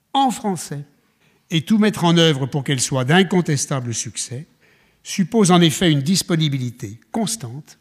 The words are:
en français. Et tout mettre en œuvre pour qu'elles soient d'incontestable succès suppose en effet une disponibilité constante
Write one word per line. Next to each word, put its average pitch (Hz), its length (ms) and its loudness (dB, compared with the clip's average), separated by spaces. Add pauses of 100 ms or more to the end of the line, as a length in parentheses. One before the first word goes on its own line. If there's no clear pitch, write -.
(140)
en 269 180 2
français. 160 540 -6 (680)
Et 165 100 0
tout 220 140 2
mettre 202 280 2
en 170 100 4
œuvre 156 300 4
pour 135 180 -4
qu'elles 135 160 -2
soient 131 240 -2
d'incontestable 156 920 0
succès 117 540 -10 (560)
suppose 190 480 0
en 175 80 8
effet 170 320 2
une 143 100 2
disponibilité 139 1000 -4 (100)
constante 151 680 -8